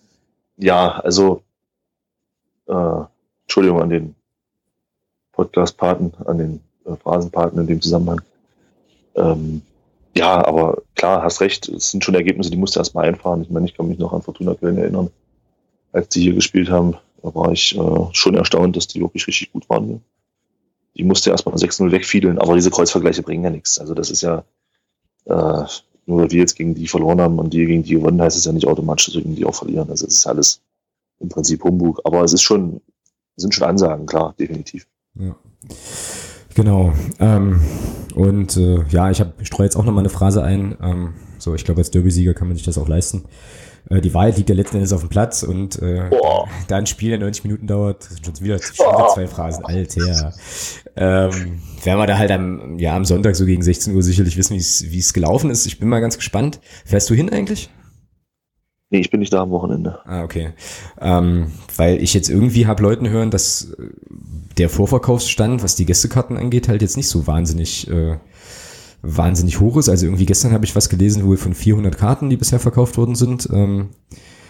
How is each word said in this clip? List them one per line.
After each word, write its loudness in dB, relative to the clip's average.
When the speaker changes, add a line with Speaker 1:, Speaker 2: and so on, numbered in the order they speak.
Speaker 1:
ja, 2
also, 2
äh, -2
Entschuldigung 4
an 0
den -4
Podcast-Paten, -2
an -2
den, -4
äh, -10
Phrasenpaten -2
in -2
dem -2
Zusammenhang. 0
Ähm, -2
ja, 4
aber 2
klar, 0
hast -2
recht, -2
es -6
sind -4
schon 2
Ergebnisse, 0
die -2
musst -2
du 2
erstmal -2
einfahren. -2
Ich -10
meine, -2
ich -6
kann -4
mich -6
noch -4
an -4
Fortuna -6
Köln -2
erinnern, -2
als -2
die -2
hier 4
gespielt 0
haben. 2
Da -10
war 0
ich, 0
äh, 0
schon 2
erstaunt, 2
dass -4
die -6
wirklich -4
richtig -4
gut -12
waren 0
hier. -8
Die -6
musste 2
erstmal -2
sechs 0
null 2
wegfiedeln, 2
aber 2
diese 4
Kreuzvergleiche 0
bringen -6
ja -2
nichts. -4
Also -10
das -6
ist -4
ja, -2
äh, 0
nur 2
weil 2
wir 2
jetzt 2
gegen -4
die -8
verloren 2
haben 2
und -2
die 2
gegen 2
die 0
gewonnen, 2
heißt 2
es -2
ja -2
nicht 0
automatisch, 0
dass -8
wir -4
gegen -6
die -4
auch -2
verlieren. -6
Also -6
es 0
ist 0
alles 0
im -10
Prinzip -4
Humbug. 2
Aber 2
es 4
ist 4
schon, 0
sind -2
schon 2
Ansagen, 2
klar, -2
definitiv. -8
Speaker 2:
Ja. -10
Genau. 4
Ähm, 4
und, 2
äh, 4
ja, 4
ich 2
hab, -4
ich -8
streue 0
jetzt 0
auch 2
nochmal 2
eine 0
Phrase 2
ein. -2
Ähm, -4
so, -4
ich -8
glaube, 0
als 0
Derby-Sieger 2
kann -4
man -4
sich -8
das -2
auch -2
leisten. -2
Äh, 2
die 2
Wahrheit 4
liegt 2
ja 4
letzten 0
Endes 0
auf 0
dem -8
Platz -2
und, -6
äh, -4
Speaker 1:
Boah. 2
Speaker 2:
da -2
ein -2
Spiel, -4
der -2
neunzig -6
Minuten -6
dauert, -2
das -18
sind -16
schon -10
wieder, -2
schon -10
wieder 4
Speaker 1:
Boah. 6
Speaker 2:
zwei -4
Phrasen. -8
Alter. -2
Ähm, 0
werden 2
wir 2
da 2
halt 4
am, -4
ja, 0
am 0
Sonntag 2
so 2
gegen 4
sechzehn 0
Uhr 4
sicherlich 2
wissen, 0
wie's, -2
wie's -2
gelaufen 2
ist. -2
Ich -8
bin -2
mal 2
ganz -2
gespannt. -4
Fährst 2
du 4
hin 2
eigentlich? -4
Speaker 1:
Nee, 2
ich -2
bin 2
nicht -2
da 2
am -2
Wochenende. -4
Speaker 2:
Ah, -6
okay. -6
Ähm, 2
weil 4
ich 0
jetzt 2
irgendwie 4
hab 2
Leuten 2
hören, 0
dass, -2
äh, -14
der 2
Vorverkaufsstand, 0
was -2
die 0
Gästekarten 0
angeht, 0
halt 2
jetzt 0
nicht -4
so 0
wahnsinnig, -2
äh, 0
wahnsinnig 0
hoch 4
ist. 2
Also 2
irgendwie 2
gestern 2
hab 2
ich -2
was 2
gelesen, 2
wohl 6
von -2
vierhundert 0
Karten, 0
die 2
bisher 0
verkauft 0
worden 2
sind. 0
Ähm, 0